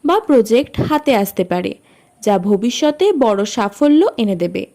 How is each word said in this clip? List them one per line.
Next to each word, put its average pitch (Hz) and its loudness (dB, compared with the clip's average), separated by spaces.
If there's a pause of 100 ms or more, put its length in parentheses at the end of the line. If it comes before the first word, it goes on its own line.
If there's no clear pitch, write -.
বা 339 2
প্রজেক্ট 247 2
হাতে 294 -2
আসতে 196 -2
পারে, 180 -4 (520)
যা 208 2
ভবিষ্যতে 240 0
বড় 226 2
সাফল্য 285 0 (160)
এনে 208 -2
দেবে। 175 -6 (120)